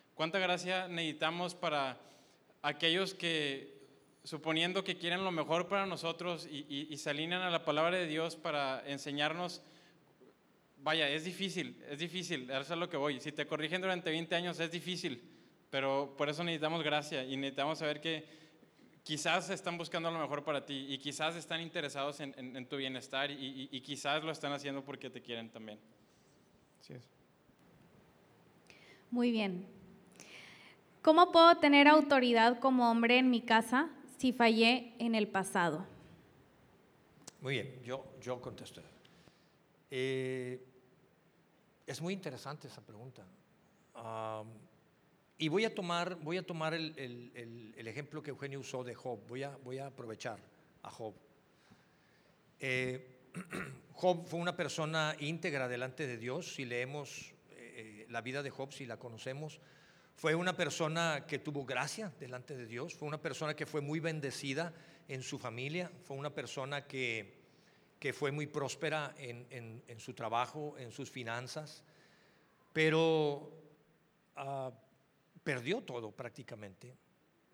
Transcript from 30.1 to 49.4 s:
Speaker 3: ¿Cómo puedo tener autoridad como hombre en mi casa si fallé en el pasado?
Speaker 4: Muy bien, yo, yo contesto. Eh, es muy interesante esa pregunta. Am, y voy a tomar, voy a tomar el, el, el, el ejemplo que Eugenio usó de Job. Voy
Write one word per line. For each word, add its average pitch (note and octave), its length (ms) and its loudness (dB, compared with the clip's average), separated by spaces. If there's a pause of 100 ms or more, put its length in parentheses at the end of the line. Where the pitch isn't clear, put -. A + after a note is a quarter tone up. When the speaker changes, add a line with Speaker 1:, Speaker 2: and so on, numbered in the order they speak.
Speaker 3:
¿Cómo D#4+ 300 10
puedo E4 240 12
tener C#4+ 320 10
autoridad B3+ 720 8
como B3+ 320 6
hombre A#3 260 8
en B3+ 120 8
mi A#3+ 100 4
casa B3 500 4 (280)
si B3+ 160 4
fallé A#3 680 6
en A#3 160 2
el G#3+ 140 2
pasado? F#3 560 2 (1500)
Speaker 4:
Muy C3+ 140 -2
bien, - 320 -2
yo, C3 200 -6 (160)
yo B2 200 -4
contesto. A2+ 400 -12 (1080)
Eh, C3 720 -2 (1200)
es C#3 160 -10
muy F3 120 -2
interesante D3 540 -10
esa A#2 180 -16
pregunta. A2+ 380 -18 (680)
Am, A2 540 -6 (920)
y D#3+ 100 0
voy F3+ 160 2
a A3 100 -2
tomar, F3 420 -2
voy E3 220 -4
a F#3 80 -4
tomar D#3+ 280 -2
el, D#3+ 240 -4
el, B2 380 -10
el, A#2 420 -14
el A2+ 100 -10
ejemplo C#3+ 340 -10
que C#3+ 100 -10
Eugenio C#3 280 -8
usó B2+ 240 -6
de A#2+ 100 -8
Job. A#2 260 -8 (100)
Voy B2+ 140 -6